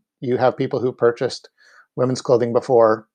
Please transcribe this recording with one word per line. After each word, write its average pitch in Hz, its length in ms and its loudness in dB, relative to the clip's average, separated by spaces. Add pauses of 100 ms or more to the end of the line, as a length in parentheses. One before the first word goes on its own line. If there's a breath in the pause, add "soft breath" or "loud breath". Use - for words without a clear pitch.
(200)
you 123 180 -4
have 123 180 2
people 131 240 -4
who 123 120 -2
purchased 120 580 -4 (460 soft breath)
women's 127 260 -2
clothing 120 320 0
before, 113 600 2